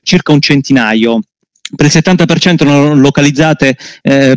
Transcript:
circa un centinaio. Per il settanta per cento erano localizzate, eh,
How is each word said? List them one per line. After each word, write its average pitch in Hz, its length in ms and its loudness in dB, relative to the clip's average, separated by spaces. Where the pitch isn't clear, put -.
circa - 300 -2
un 147 80 2
centinaio. 113 800 -2
Per 147 100 2
il 147 60 2
settanta 180 320 0
per 160 160 -2
cento 170 240 0
erano 143 320 2
localizzate, 143 800 0
eh, 135 340 0